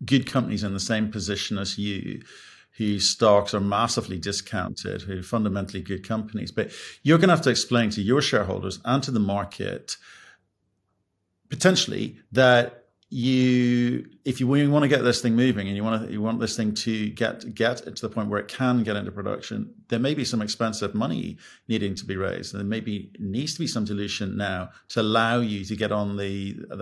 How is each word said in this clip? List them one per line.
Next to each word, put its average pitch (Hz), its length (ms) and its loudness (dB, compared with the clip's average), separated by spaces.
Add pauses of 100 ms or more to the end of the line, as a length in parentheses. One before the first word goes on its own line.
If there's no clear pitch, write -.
good 131 220 4
companies 107 360 0
in 98 100 -2
the 95 60 -4
same 107 320 0
position 101 460 -4
as 98 220 -4
you, 101 420 -6 (560)
whose 104 320 0
stocks 104 460 6
are 101 40 0
massively 101 600 -2
discounted, 98 800 -6
who 92 180 -8
are 90 40 -8
fundamentally 98 580 -2
good 95 260 -8
companies. 107 440 -6
But - 200 -2 (300)
you're 156 160 6
gonna 180 160 6
have 156 80 2
to 131 80 2
explain 117 420 2
to 104 100 -2
your 127 200 2
shareholders 95 640 -2
and 127 180 2
to - 80 -6
the 113 80 0
market 98 800 -4 (1500)
potentially 110 680 2 (140)
that 123 520 6 (260)
you, 123 960 2 (200)
if 131 160 -2
you, 131 140 2
you 143 140 4
wanna 147 200 4
get 135 120 4
this 120 200 2
thing 117 120 2
moving 113 340 4
and 101 100 -4
you 101 40 -4
wanna, 110 280 0
you 104 120 -4
want 110 200 -2
this 110 160 -2
thing 107 160 0
to 107 380 -2
get, - 440 -4
get 120 220 0
to - 240 -12
the 110 80 -4
point 107 180 -4
where 101 140 -2
it 104 80 -10
can 127 340 2
get 104 140 -2
into 98 160 -6
production, 104 600 -4 (140)
there 117 100 0
may 135 160 2
be 139 120 -2
some 113 160 0
expensive 107 520 -2
money 85 440 -4 (320)
needing 101 260 0
to - 80 -10
be 98 140 -6
raised. 92 360 -4
There 101 120 -6
maybe 107 520 -4
needs 113 360 -4
to - 60 -8
be 160 80 -2
some 107 180 -2
dilution 104 500 -4
now 95 360 -4 (180)
to - 100 -2
allow 113 400 4
you 104 240 -2
to 101 140 -6
get 107 160 0
on 101 240 -2
the, 98 400 -6 (240)